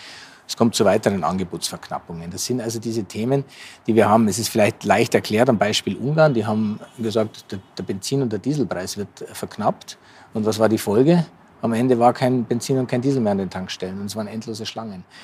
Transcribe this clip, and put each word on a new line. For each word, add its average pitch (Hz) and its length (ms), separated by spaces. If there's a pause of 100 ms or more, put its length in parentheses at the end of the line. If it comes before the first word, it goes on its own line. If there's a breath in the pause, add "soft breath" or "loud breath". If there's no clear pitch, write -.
(480 loud breath)
Es - 100
kommt 117 160
zu 110 120
weiteren 98 380
Angebotsverknappungen. 85 1080
Das 98 120
sind 123 160
also 113 200
diese 113 240
Themen, 123 420 (400 loud breath)
die 113 80
wir 107 160
haben. 110 180
Es 98 120
ist 110 100
vielleicht 107 340
leicht 101 300
erklärt 110 340
am 113 120
Beispiel 104 360
Ungarn. 151 380
Die 110 140
haben 107 320 (180)
gesagt, 107 540
der, 98 80 (180)
der 98 60
Benzin- 110 400
und 113 100
der 101 60
Dieselpreis 104 580
wird - 340
verknappt. - 680 (340 loud breath)
Und 107 140
was 107 100
war 110 120
die 107 100
Folge? 143 440 (380)
Am 117 120
Ende 123 260
war 123 140
kein 127 320
Benzin 123 320
und 127 100
kein 127 140
Diesel 135 200
mehr 104 120
an 98 40
den 95 120
Tankstellen. 92 500
Und 101 60
es 104 100
waren 107 120
endlose 110 380
Schlangen. 101 380 (200 loud breath)